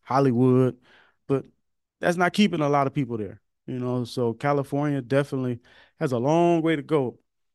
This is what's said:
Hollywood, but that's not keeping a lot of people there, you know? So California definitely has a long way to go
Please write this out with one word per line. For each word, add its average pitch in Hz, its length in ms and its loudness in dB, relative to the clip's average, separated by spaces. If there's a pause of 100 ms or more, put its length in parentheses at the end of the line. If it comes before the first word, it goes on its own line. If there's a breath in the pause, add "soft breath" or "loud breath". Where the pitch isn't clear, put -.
Hollywood, 127 760 2 (500 soft breath)
but 135 180 -2 (560)
that's 170 160 0
not 175 160 0
keeping 175 260 2
a 147 80 0
lot 143 200 2
of 135 60 -6
people 117 240 -4
there, 101 220 -10 (260)
you 127 140 -8
know? 123 240 -4
So 117 300 -4
California 143 680 -2
definitely 131 580 -2 (400 soft breath)
has 156 120 -2
a 123 60 -2
long 165 440 2
way 160 140 0
to 147 60 -6
go 135 360 -2 (380)